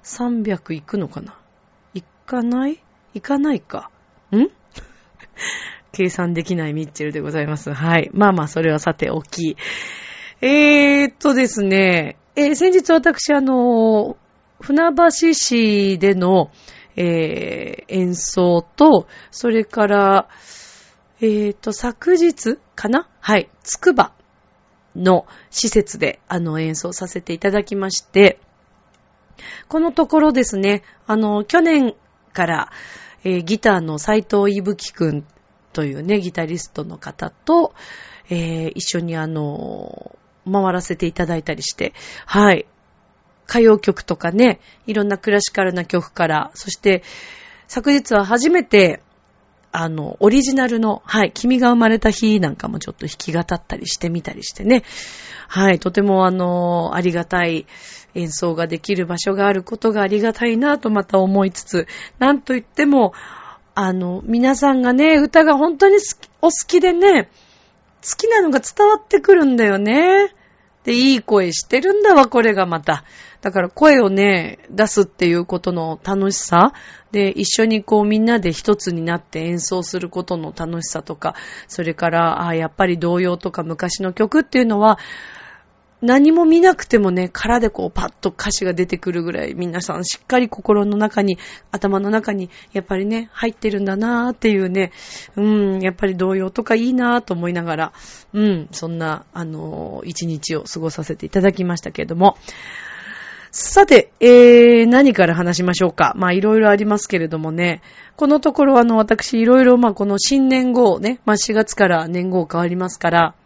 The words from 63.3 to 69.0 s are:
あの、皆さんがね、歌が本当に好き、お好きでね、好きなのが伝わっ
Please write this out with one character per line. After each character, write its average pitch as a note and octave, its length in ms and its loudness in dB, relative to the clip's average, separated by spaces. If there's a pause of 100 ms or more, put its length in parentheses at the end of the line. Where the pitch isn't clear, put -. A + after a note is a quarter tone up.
あ F#3+ 160 -2
の、 F#3 320 -6
皆 A#3+ 320 0
さ C#4+ 160 2
ん C4 100 2
が B3 120 2
ね、 D4+ 240 4
歌 D4+ 260 6
が D4+ 140 4
本 D4+ 200 0
当 G4 120 6
に G4+ 60 6
好 G4+ 60 6 (200)
き、 - 80 -20 (120)
お D#4+ 60 4
好 E4 40 4 (160)
き F4 120 2
で F4+ 140 2
ね、 F4 360 4 (720)
好 - 140 -8
き A4+ 140 -2
な A4 120 4
の E4+ 80 2
が B3 120 0
伝 - 260 2
わ G#4+ 80 6
っ G#4+ 100 -12